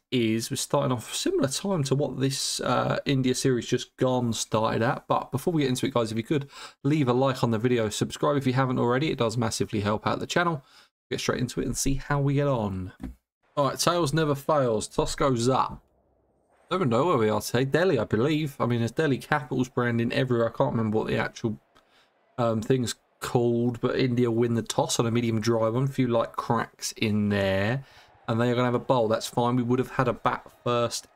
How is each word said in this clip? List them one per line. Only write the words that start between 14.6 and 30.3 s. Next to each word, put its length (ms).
Toss 300
goes 320
up. 340
Don't 80
even 100
know 160
where 140
we 100
are 140
today. 220
Delhi, 340
I 60
believe. 560
I 40
mean, 140
there's 140
Delhi 260
Capitals 500
branding 440
everywhere. 360
I 80
can't 140
remember 280
what 100
the 100
actual, 400
um, 240
thing's 320
called, 640
but 180
India 320
win 240
the 80
toss 360
on 80
a 40
medium 300
dry 280
one. 140
A 60
few 180
light 300
cracks 560
in 360
there. 560
And 120
they 100
are 40
gonna 140
have 60
a 40
bowl. 300
That's 180
fine. 300
We 80
would 160
have 100
had 180
a 60
bat 320